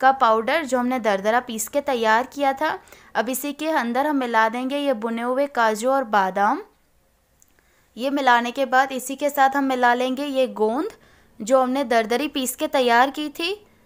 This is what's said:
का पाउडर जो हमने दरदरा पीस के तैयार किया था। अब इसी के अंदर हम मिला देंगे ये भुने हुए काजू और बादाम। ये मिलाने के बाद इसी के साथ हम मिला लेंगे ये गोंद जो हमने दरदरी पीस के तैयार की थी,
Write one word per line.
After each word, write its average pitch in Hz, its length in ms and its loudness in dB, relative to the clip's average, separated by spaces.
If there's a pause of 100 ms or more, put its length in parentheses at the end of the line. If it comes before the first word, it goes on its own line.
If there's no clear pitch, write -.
का 262 120 6
पाउडर 247 520 2
जो 254 140 -2
हमने 247 200 -2
दरदरा 214 420 0
पीस 226 260 -8
के 285 160 -2
तैयार 233 420 2
किया 277 280 -2
था। 311 240 -4 (380)
अब 226 140 -2
इसी 277 240 -4
के 302 180 -6
अंदर 262 360 0
हम 302 100 0
मिला 226 320 2
देंगे 254 280 -4
ये 285 180 0
भुने 226 260 -6
हुए 254 280 -2
काजू 220 420 0
और 269 140 0
बादाम। 208 560 0 (1400)
ये 247 120 -4
मिलाने 247 420 2
के 269 160 -4
बाद 262 240 2
इसी 269 240 -8
के 285 140 -2
साथ 269 260 2
हम 277 100 0
मिला 247 280 2
लेंगे 254 320 -2
ये 262 240 0
गोंद 220 400 -2 (500)
जो 254 220 2
हमने 254 240 0
दरदरी 240 440 0
पीस 262 260 -6
के 311 140 -4
तैयार 254 420 4
की 302 180 -6
थी, 349 360 -6 (200)